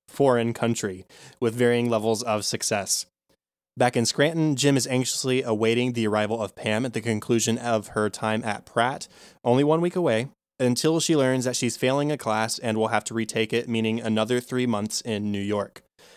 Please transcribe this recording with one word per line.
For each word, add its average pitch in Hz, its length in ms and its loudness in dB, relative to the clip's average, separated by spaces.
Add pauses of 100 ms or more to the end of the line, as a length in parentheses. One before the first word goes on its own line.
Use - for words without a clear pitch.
foreign 120 440 2
country, 107 520 -2 (340)
with 117 160 0
varying 120 340 2
levels 110 320 0
of 107 220 -2
success. - 640 -4 (720)
Back 120 180 2
in 120 100 2
Scranton, 156 520 2
Jim 139 180 4
is 127 120 0
anxiously 127 540 -2
awaiting 117 520 0
the 117 120 0
arrival 107 360 0
of 101 120 -6
Pam 110 320 -2
at 123 60 -6
the 113 80 -6
conclusion 113 580 0
of 120 320 -2
her 107 200 0
time 110 340 -4
at 107 220 -6
Pratt, 120 420 -2 (360)
only 123 200 4
one 156 160 4
week 175 160 -2
away, 135 320 0 (320)
until 131 400 2
she 160 160 2
learns 131 300 2
that 123 100 -2
she's 120 220 -2
failing 143 340 0
a 147 60 -2
class 110 420 -2
and 110 180 -2
will 110 120 2
have 110 160 0
to - 80 -10
retake 113 400 -2
it, 120 160 -2
meaning 113 320 0
another 110 400 0
three 127 260 -2
months 107 320 -4
in 104 320 -4
New 101 100 -4
York. 101 400 -4 (360)